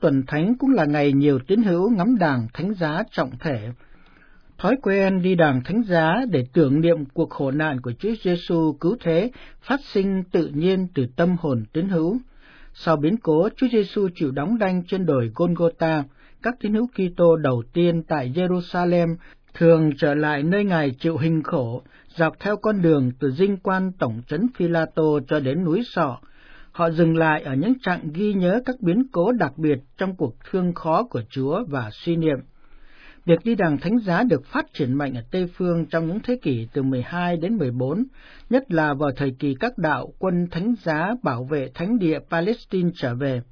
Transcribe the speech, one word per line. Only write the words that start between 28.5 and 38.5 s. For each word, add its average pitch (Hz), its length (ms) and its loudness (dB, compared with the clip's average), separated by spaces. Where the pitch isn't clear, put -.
các 254 160 -6
biến 190 220 2
cố 190 200 2
đặc 190 260 0
biệt 151 200 0
trong 190 200 -4
cuộc 135 180 -4
thương 180 220 0
khó 170 300 0
của 143 280 -6
Chúa 143 380 -2
và 127 240 -6
suy 170 240 -4
niệm. 156 220 0
Việc 170 200 4
đi 226 100 2
đàng 165 240 2
thánh 208 200 0
giá 196 240 0
được 214 220 2
phát - 280 -4
triển 127 220 -2
mạnh 139 200 -2
ở 120 160 -8
Tây 185 240 -2
Phương 170 320 0
trong 165 200 -2
những 185 180 -4
thế 247 180 -2
kỷ 117 300 -2
từ 139 100 -2
mười 131 200 0
hai 175 340 -2
đến 180 200 -2
mười 147 140 -2
bốn, 131 340 -2